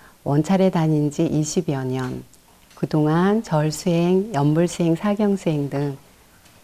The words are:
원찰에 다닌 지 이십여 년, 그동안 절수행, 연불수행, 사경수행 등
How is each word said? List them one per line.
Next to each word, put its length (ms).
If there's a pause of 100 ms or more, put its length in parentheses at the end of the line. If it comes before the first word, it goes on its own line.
(220)
원찰에 480
다닌 400
지 160
이십여 580
년, 380 (520)
그동안 720
절수행, 880
연불수행, 640
사경수행 720
등 260 (680)